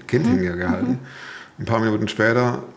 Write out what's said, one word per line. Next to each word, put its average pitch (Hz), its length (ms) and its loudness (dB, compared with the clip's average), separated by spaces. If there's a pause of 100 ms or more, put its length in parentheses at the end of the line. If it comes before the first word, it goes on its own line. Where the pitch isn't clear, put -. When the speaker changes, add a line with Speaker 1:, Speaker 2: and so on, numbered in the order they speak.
Speaker 1:
Kind 135 180 2
Speaker 2:
Mhm. 233 140 4
Speaker 1:
hingehalten. 170 520 -2
Speaker 2:
Mhm. 131 80 -2 (600)
Speaker 1:
Ein - 60 -8
paar 113 140 2
Minuten 107 280 2
später, 120 560 2 (140)